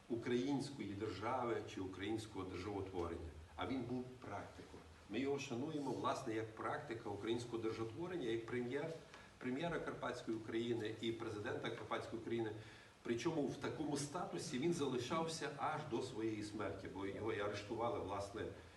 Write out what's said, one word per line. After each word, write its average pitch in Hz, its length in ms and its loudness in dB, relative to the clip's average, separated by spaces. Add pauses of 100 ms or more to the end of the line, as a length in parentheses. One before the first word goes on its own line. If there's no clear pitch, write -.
української 123 840 2
держави 110 680 2 (120)
чи 98 60 -2
українського 98 640 0
державотворення, 90 840 -2 (260)
а 92 100 0
він 127 160 2
був 123 220 0
практиком. - 760 -8 (300)
Ми - 100 2
його 139 180 4
шануємо, 139 520 0
власне, - 440 2
як 110 200 0
практика 110 560 -2
українського 113 520 0
державотворення, 127 640 0
як 117 180 2
прем'єр, 131 480 0 (440)
прем'єра 143 400 2
Карпатської - 580 0
України 113 640 2
і 113 120 2
президента 110 580 -2
Карпатської - 520 -2
України. 113 300 2 (500)
Причому 135 440 2
в - 100 -2
такому 143 400 0
статусі 156 640 0
він 170 140 6
залишався 143 840 2
аж 151 240 2 (100)
до 117 120 2
своєї 107 400 0
смерті, 104 520 -2
бо 98 120 0
його 101 260 0
і 101 80 2
арештували, 104 580 2
власне, 98 440 -2 (340)